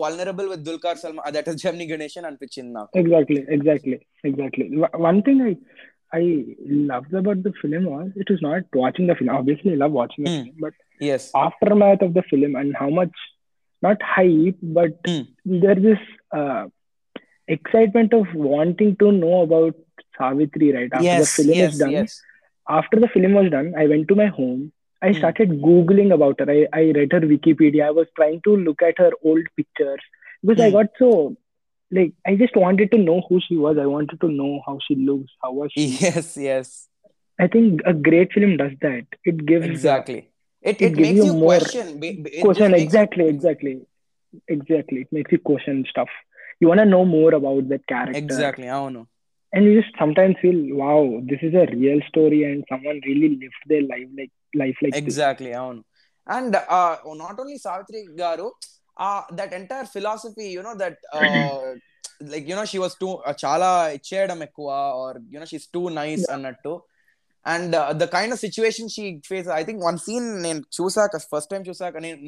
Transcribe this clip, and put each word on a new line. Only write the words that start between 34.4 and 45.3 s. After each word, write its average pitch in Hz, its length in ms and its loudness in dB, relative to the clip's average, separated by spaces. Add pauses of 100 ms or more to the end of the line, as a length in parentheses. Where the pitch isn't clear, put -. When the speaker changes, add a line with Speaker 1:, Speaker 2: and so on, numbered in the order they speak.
Speaker 2:
how 143 100 -10 (120)
she 147 80 -2
looks. 135 360 -2 (120)
How 127 100 -8
was 147 240 -6
she? 147 100 0 (100)
Speaker 1:
<laughs> 165 100 0
Yes, 165 300 -4
yes. 135 320 -4 (720)
Speaker 2:
I 180 80 4
think 208 380 4
a 180 80 2
great 160 400 4
film 202 240 2
does 139 240 -4
that. 127 240 -4 (200)
It 165 200 -2
gives, 165 200 2
uh, 170 60 -4
Speaker 1:
Exactly. 131 480 -2 (420)
It, 202 200 -4
Speaker 2:
it 226 80 6
Speaker 1:
it 160 60 -2
Speaker 2:
gives 156 120 6
Speaker 1:
makes 185 120 4
Speaker 2:
you 208 60 6
Speaker 1:
you 180 80 4
Speaker 2:
more 160 260 6
Speaker 1:
question. 175 420 -4
Be-, 165 220 -10
be-, 147 80 -14
it 160 120 -2
just - 20 4
Speaker 2:
question. 196 260 4
Speaker 1:
makes 175 100 6
you 156 60 0
Speaker 2:
Exactly, 196 480 2
exactly. 143 400 -2 (720)
Exactly. 143 540 -4
It 135 100 -18
makes 151 200 -8